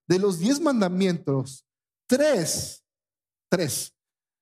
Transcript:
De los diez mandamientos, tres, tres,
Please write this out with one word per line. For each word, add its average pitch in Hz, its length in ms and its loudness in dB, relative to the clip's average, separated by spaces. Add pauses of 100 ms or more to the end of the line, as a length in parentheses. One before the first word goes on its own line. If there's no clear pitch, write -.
De 175 120 4
los 190 200 0
diez 254 220 0
mandamientos, 185 1040 -2 (440)
tres, 262 760 0 (640)
tres, 175 440 -4 (480)